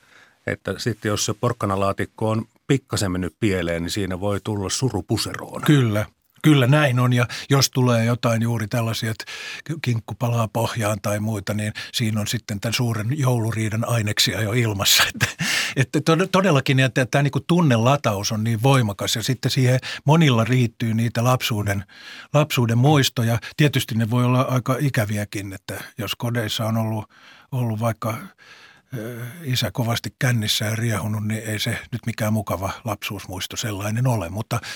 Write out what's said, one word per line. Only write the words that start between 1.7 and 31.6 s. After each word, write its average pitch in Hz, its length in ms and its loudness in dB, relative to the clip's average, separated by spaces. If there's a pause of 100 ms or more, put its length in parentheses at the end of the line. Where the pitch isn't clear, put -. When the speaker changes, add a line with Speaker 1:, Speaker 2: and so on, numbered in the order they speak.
Speaker 1:
on 110 140 -2 (220)
pikkasen 104 460 0
mennyt 90 280 -4
pieleen, 87 420 0
niin 85 80 -6
siinä 92 300 -4
voi 101 240 -2
tulla 101 260 -4
surupuseroon. - 920 -4
Speaker 2:
Kyllä. 113 440 2 (360)
Kyllä 143 240 6
näin 135 340 4
on, 123 120 4
ja 120 140 2 (240)
jos 135 200 4
tulee 120 340 2
jotain 117 380 0
juuri 117 260 -2
tällaisia, 113 420 -2
että - 140 -8 (580)
kinkku 113 320 -2
palaa 117 340 0
pohjaan 113 540 -2
tai 104 180 -2
muita, 107 340 -4
niin 107 180 -4 (200)
siinä 110 280 -2
on 104 60 -4
sitten 104 340 -6
tämän 113 140 -4
suuren 117 440 -2
jouluriidan 110 720 0
aineksia 107 520 0
jo 104 120 -2
ilmassa. 107 540 2
<laughs> - 40 -2 (680)
Että, 139 220 0
että - 0 -
tod-, 165 340 2
todellakin, 147 480 4
että 131 260 2
tämä 143 160 2
niinku 143 180 0
tunnelataus 123 920 2
on 110 120 -2
niin 113 180 0
voimakas, 117 540 2
ja 113 60 -4
sitten 127 280 -2
siihen 127 300 4 (240)
monilla 139 400 6
riittyy 117 500 0
niitä 117 300 0
lapsuuden, 104 600 0 (480)
lapsuuden 123 460 2
muistoja. 123 600 4 (180)
Tietysti 139 380 2
ne 110 160 0
voi 123 140 2
olla 123 160 4
aika 127 400 0
ikäviäkin, 104 720 -2
että 98 320 -12 (140)
jos 98 160 -6
kodeissa 117 520 -4
on 110 100 0
ollut, 110 280 -2 (480)
ollut 113 280 -2
vaikka, 113 360 -2 (840)
ö, 117 280 -10 (160)
isä 123 280 -2
kovasti 113 480 -2
kännissä 117 460 0
ja 107 120 -2
riehunut, 107 500 -2
niin 110 160 -2
ei 110 160 -4
se 113 200 -2 (140)